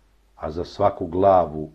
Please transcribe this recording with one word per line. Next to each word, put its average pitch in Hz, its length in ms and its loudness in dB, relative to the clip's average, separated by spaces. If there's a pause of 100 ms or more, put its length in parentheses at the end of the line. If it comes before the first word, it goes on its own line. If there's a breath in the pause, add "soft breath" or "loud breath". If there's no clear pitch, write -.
(360)
A 78 160 -10
za 85 140 -6
svaku 101 420 -2
glavu 87 680 2